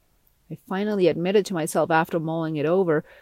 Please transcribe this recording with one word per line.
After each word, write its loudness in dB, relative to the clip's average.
I -12
finally 0
admitted 2
to -8
myself -2
after 2
mulling -4
it -2
over 2